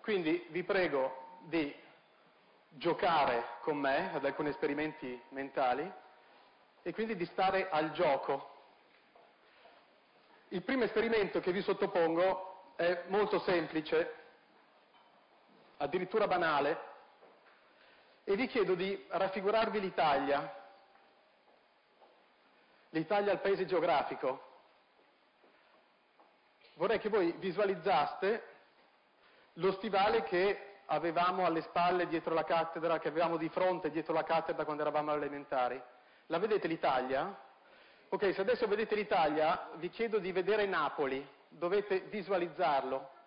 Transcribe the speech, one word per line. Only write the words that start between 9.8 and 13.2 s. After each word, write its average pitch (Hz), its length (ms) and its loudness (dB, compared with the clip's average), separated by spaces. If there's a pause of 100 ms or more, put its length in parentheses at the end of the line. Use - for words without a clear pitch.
Il 185 140 -6
primo 262 220 0
esperimento 208 560 0
che 180 120 -2
vi 190 100 0
sottopongo 180 1120 0
è 175 320 0
molto 202 320 2